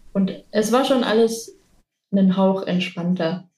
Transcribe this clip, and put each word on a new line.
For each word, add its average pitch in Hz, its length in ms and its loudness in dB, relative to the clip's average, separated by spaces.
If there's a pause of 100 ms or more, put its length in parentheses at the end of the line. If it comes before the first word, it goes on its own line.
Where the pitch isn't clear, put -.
(140)
Und 190 360 -2
es 214 220 0
war 254 120 4
schon 262 200 2
alles 220 560 -2 (520)
einen 190 260 2
Hauch 190 280 0
entspannter 180 920 -4